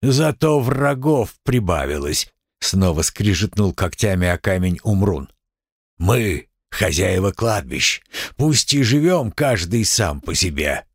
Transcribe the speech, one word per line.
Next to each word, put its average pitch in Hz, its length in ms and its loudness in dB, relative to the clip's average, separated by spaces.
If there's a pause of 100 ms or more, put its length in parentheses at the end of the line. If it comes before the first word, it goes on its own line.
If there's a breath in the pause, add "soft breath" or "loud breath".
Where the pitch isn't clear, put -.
«Зато 151 580 2
врагов 131 840 0
прибавилось», — 76 880 -2 (280)
снова 90 440 2
скрижетнул 101 720 0
когтями 95 540 0
о 87 100 0
камень 92 460 0
Умрун. 95 460 0 (720)
«Мы — 98 480 0 (240)
хозяева 92 600 0
кладбищ, 101 680 -2 (340 loud breath)
пусть 143 380 0
и 143 80 2
живем 143 500 2
каждый 107 540 0
сам 80 360 0
по 85 120 -8
себе. 73 600 -2